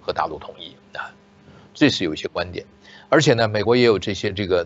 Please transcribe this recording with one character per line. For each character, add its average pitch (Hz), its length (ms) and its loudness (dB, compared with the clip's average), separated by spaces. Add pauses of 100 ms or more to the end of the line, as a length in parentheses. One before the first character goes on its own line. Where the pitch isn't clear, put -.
和 - 100 -8
大 82 160 -2
陆 78 120 -8
统 - 200 -16
一 85 160 -20 (220)
啊， - 160 -12 (640)
这 143 160 4
是 - 120 -4
有 80 120 -2
一 - 20 -10
些 - 120 -10
观 90 220 -6
点。 90 140 -12 (460)
而 156 100 6
且 147 140 4
呢， 113 120 2
美 107 160 -2
国 113 140 2
也 123 60 4
有 113 160 6
这 98 160 -4
些 101 180 -6
这 95 140 -4
个， 87 200 2